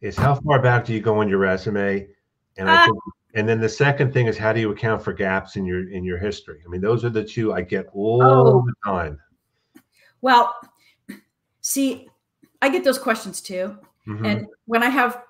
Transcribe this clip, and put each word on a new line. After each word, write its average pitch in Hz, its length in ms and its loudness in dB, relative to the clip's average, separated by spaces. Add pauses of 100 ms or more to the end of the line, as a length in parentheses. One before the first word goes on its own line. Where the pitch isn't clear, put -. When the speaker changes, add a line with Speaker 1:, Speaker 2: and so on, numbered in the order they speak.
Speaker 1:
is 101 140 -8
how - 200 2
far 143 260 2
back 123 240 2
do 113 80 -4
you 110 60 -2
go 107 200 0
on 107 80 0
your 95 120 2
resume? 98 680 -2 (500)
And 95 120 -2
I 330 60 4
Speaker 2:
Ah. 339 100 6
Speaker 1:
think, - 120 2 (360)
and 110 160 0
then 113 100 2
the 110 100 0
second 139 440 0
thing 123 140 2
is 107 100 -2
how 110 160 0
do 117 60 -2
you 107 120 0
account 107 300 -2
for 101 100 -6
gaps 95 440 -4
in 98 100 -4
your, 92 240 -4
in 92 140 -8
your 90 140 -4
history? 92 480 -8
I 85 40 -20
mean, 90 120 -8
those 110 220 0
are 120 60 -2
the 107 140 -2
two 107 300 -4
I 90 80 -4
get 92 300 -4
all 113 320 2
Speaker 2:
Oh. 131 420 6
Speaker 1:
the 120 80 -4 (120)
time. 82 340 -4 (1000)
Speaker 2:
Well, 247 340 4 (1040)
see, - 480 -2 (520)
I 277 80 0
get 359 140 -2
those 262 140 2
questions 226 440 -6
too. 190 360 -10 (300)
Speaker 1:
Mm-hmm. 107 180 -8
Speaker 2:
And 208 220 -4 (180)
when 233 160 0
I 247 80 2
have, 247 400 -2